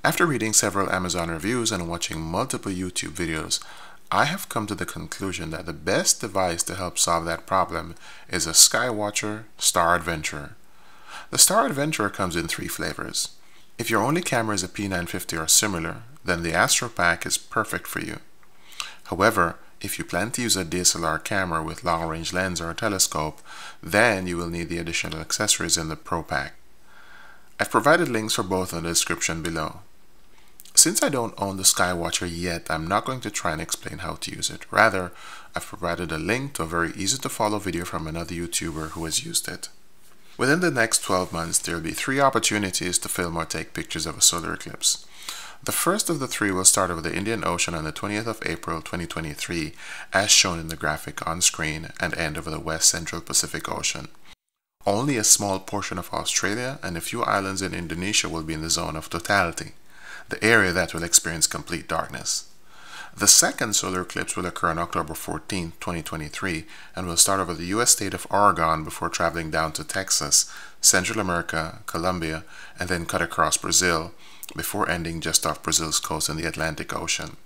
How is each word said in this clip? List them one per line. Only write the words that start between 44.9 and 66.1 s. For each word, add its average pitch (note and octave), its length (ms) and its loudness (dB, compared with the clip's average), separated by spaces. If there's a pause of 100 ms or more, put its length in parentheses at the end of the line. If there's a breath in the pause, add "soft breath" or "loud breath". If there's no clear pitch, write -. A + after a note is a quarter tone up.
The - 80 0
first F#3+ 380 2
of D#3 100 0
the C3 80 -4
three G#2 220 2
will F#2 160 4
start F#2 240 6
over E2 100 -4
the D#2+ 160 -2
Indian G#2 260 -2
Ocean E2+ 320 0
on D#2 100 -4
the D#2 60 -2
twentieth G#2 360 -4
of A2 180 -4
April E2 380 -4
twenty F2 240 -6
twenty-three, D#2+ 640 -6 (400 loud breath)
as G2 180 2
shown F2 280 6
in D#2+ 100 -8
the E2 80 -6
graphic D2+ 500 -4
on E2 140 -2
screen, D#2+ 480 0 (100)
and E2+ 200 0
end D#2 180 -2
over D#2+ 140 -6
the D#2 100 -4
west D#2+ 300 4
central E2+ 320 -6
Pacific - 440 -2
Ocean. - 420 -4 (760 loud breath)
Only B2 320 2
a G#2+ 80 2
small G2+ 340 6
portion F#2+ 380 -4
of F2 160 -6
Australia A2 720 0
and E2+ 160 -4
a - 20 -2
few A#2 220 -2
islands F#2+ 400 0
in F2+ 100 -2
Indonesia F2 560 0
will E2 140 -4
be D#2+ 100 -4
in D#2 80 -2
the D#2+ 80 -4
zone E2 260 0
of D#2 140 -8
totality, F2 640 0 (560 loud breath)
the - 160 -4
area G#2+ 280 8
that E2+ 200 2
will E2 100 -2
experience E2 440 2
complete - 420 -6
darkness. - 600 -4 (640 loud breath)
The G2+ 100 4
second C3 480 6
solar F#2 280 0
eclipse - 340 -4
will F#2 80 -2
occur F2 240 0
on D#2+ 100 0
October E2 360 -2
fourteenth, E2 640 -6
twenty E2+ 220 -4
twenty-three, D#2+ 640 -6 (280 loud breath)